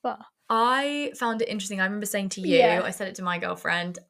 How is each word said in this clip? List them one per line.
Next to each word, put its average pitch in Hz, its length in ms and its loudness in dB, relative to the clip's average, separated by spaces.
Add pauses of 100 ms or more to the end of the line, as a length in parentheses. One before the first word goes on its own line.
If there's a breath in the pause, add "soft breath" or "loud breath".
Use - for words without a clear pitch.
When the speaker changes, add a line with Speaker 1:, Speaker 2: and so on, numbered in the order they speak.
Speaker 1:
but - 180 -4 (300)
Speaker 2:
I 277 680 2
found 226 280 -2
it - 60 0
interesting. 202 300 -4
I 190 60 2
remember 208 220 -4
saying 196 220 -2
to 185 120 -8
you, 185 160 4
Speaker 1:
Yeah. - 260 6
Speaker 2:
I - 60 -4
said 196 180 -6
it 190 80 -12
to 190 60 -12
my 175 160 -2
girlfriend, 175 600 -4 (100)